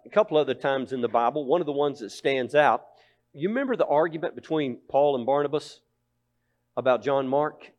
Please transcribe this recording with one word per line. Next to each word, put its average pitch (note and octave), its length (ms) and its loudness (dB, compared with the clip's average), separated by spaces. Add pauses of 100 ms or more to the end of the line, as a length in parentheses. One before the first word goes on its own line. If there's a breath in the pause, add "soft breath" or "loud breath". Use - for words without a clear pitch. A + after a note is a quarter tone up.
a - 40 -20
couple G#3 280 2
other C3 180 2
times C3+ 380 -2
in C3 80 -6
the A#2+ 80 0
Bible. A#2+ 360 0
One D#3 160 2
of D#3 60 -4
the D3 60 -2
ones C#3 280 -2
that G#2 100 -10
stands C3 460 -2
out, C3 300 4 (460 soft breath)
you D#3 160 -6
remember B3 280 -2
the E3 100 2
argument D#3 480 0
between D3 440 -4 (100)
Paul C#3+ 280 2
and A#2+ 80 -6
Barnabas C#3+ 560 -4 (960)
about B2 260 2
John C3+ 260 0
Mark C#3+ 500 -2